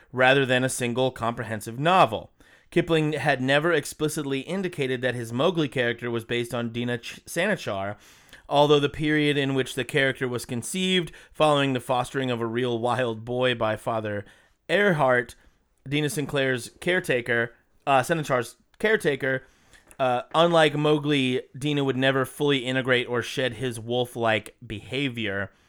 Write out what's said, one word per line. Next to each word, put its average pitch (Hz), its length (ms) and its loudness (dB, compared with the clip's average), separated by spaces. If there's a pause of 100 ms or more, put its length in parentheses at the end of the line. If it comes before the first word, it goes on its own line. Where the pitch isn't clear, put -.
(120)
rather 131 340 4
than 127 180 2
a 131 60 2
single 127 420 0
comprehensive 117 680 -6
novel. 151 520 2 (400)
Kipling 160 420 2
had 135 280 0
never 147 320 2
explicitly 147 680 -2
indicated 143 600 -4
that 127 140 0
his 117 180 -8
Mowgli 156 340 2
character 120 440 -2
was 117 120 -2
based 120 300 -4
on 120 160 -4
Dina 120 300 -4
Ch-, - 260 -16
Sanichar, 107 680 -4 (520)
although 147 320 6
the 143 100 0
period 151 500 0
in 135 160 0
which 131 180 -2
the 127 100 -4
character 135 440 0
was 120 180 -4
conceived, 185 680 -2 (220)
following 143 400 4
the 123 60 0
fostering 127 500 -2
of 117 120 -2
a 117 40 -2
real 120 320 -2
wild 117 480 -2
boy 123 300 0
by 110 200 -2
Father 107 480 -4 (440)
Earhart, 151 680 2 (540)
Dina 147 240 0
Sinclair's 131 580 -2 (100)
caretaker, 127 760 0 (320)
uh, 135 140 6
Senechar's 139 540 0 (220)
caretaker, 143 720 0 (520)
uh, 123 220 0 (140)
unlike 160 400 4
Mowgli, 147 640 2 (160)
Dina 143 260 -2
would 131 140 0
never 135 260 2
fully 143 360 0
integrate 123 500 0
or 120 140 -2
shed 127 320 -4
his 117 240 -6
wolf-like 117 760 0 (100)
behavior. 110 840 -4 (180)